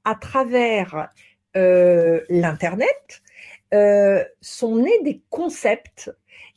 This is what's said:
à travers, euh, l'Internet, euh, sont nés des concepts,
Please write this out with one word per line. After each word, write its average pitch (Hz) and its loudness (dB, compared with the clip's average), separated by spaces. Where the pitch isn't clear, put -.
à 220 -4
travers, 226 -4
euh, 175 4
l'Internet, 175 -4
euh, 202 4
sont 226 -6
nés 359 0
des - -6
concepts, - -8